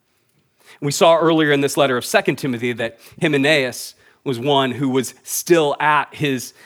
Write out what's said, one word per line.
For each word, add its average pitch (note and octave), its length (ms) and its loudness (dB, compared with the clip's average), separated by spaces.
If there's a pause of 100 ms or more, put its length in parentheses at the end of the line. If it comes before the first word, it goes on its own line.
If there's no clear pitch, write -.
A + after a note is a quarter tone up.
(800)
And D3 40 -6
we C#3+ 60 -2
saw E3 240 6
earlier D#3+ 380 4
in C#3 80 2
this C#3 160 -2
letter C#3 180 2
of A#2+ 80 -4
Second F#3+ 340 -2
Timothy B2 360 -4
that A2+ 260 -8 (220)
Hymenaeus C#3+ 720 0 (320)
was C3+ 120 -4
one C3+ 340 0
who C3 180 -4
was B2+ 240 -2 (100)
still D#3+ 560 0
at D3 340 0
his, C#3 400 -4 (120)